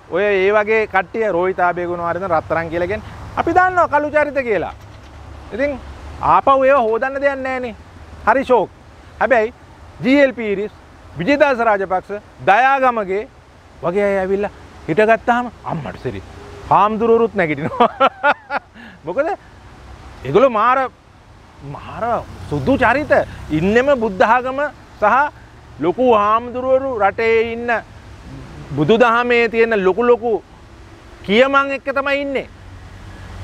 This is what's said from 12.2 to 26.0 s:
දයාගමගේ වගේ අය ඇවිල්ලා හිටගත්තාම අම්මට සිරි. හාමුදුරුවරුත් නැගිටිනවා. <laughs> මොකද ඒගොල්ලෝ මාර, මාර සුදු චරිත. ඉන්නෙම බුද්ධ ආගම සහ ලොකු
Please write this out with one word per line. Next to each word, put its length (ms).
දයාගමගේ 800
වගේ 260
අය 140
ඇවිල්ලා 320
හිටගත්තාම 720
අම්මට 360
සිරි. 240
හාමුදුරුවරුත් 680
නැගිටිනවා. 540
<laughs> 580
මොකද 260
ඒගොල්ලෝ 300
මාර, 400
මාර 360
සුදු 320
චරිත. 360
ඉන්නෙම 480
බුද්ධ 300
ආගම 340
සහ 480
ලොකු 360